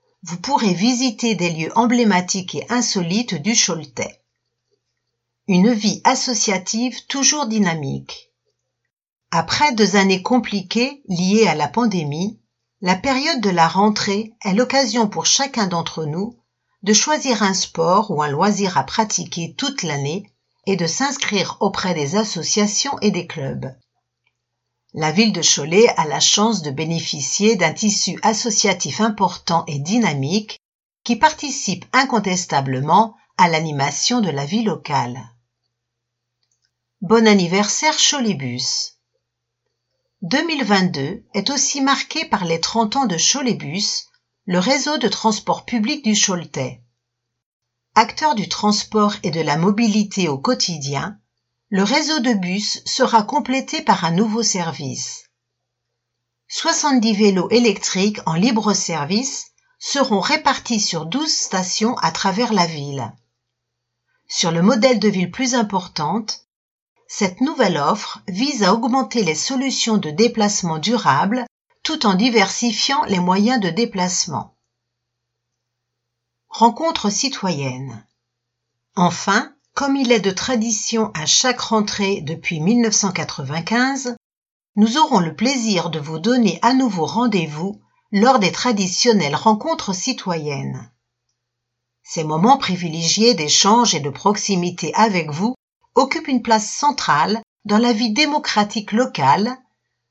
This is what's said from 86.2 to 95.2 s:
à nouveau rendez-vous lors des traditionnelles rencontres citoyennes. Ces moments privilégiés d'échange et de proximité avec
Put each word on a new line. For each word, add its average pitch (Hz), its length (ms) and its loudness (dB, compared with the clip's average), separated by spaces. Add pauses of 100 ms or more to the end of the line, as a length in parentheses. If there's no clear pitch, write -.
à 240 120 2
nouveau 214 320 0
rendez-vous 185 760 -2 (300)
lors 233 280 6
des 180 120 2
traditionnelles 196 840 0
rencontres 277 580 0
citoyennes. 143 1000 -6 (1120)
Ces - 200 -6
moments 165 340 4
privilégiés 175 760 0
d'échange 196 600 4
et 147 60 -2
de 143 80 -4
proximité 180 840 -2
avec 185 380 2